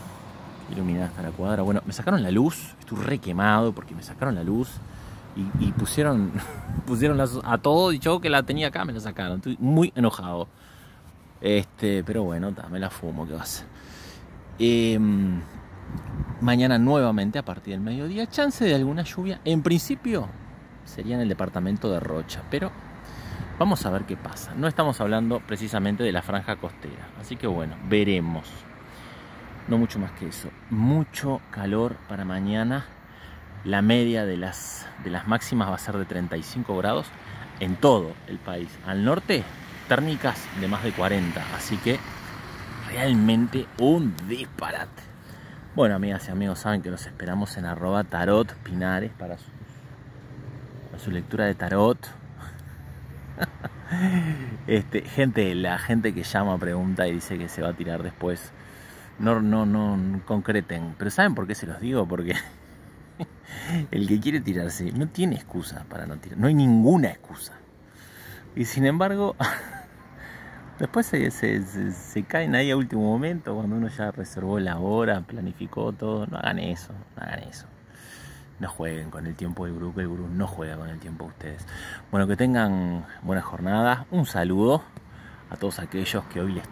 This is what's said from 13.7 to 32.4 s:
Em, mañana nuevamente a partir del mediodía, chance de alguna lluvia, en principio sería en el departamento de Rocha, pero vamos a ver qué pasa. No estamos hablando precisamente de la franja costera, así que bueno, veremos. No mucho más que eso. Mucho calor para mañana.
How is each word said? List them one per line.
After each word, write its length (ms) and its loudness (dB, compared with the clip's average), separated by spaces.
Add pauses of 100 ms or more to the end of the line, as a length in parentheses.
Em, 840 4 (960)
mañana 380 6
nuevamente 600 4
a 60 -2
partir 300 -8
del 80 -4
mediodía, 460 -4
chance 360 0
de 100 6
alguna 300 2
lluvia, 400 -4
en 180 4
principio 680 2 (580)
sería 300 -4
en 60 2
el 80 2
departamento 640 0
de 80 0
Rocha, 500 -6
pero 220 -2 (880)
vamos 260 2
a 60 0
ver 120 0
qué 140 -6
pasa. 380 -12
No 120 0
estamos 340 2
hablando 380 2
precisamente 640 -2
de 80 2
la 100 0
franja 360 -2
costera, 500 -10 (120)
así 160 -10
que 120 -4
bueno, 280 -2 (120)
veremos. 600 2 (1200)
No 100 4
mucho 220 2
más 120 -2
que 160 -8
eso. 220 -10 (200)
Mucho 720 2 (100)
calor 440 0 (140)
para 160 -4
mañana. 600 0 (800)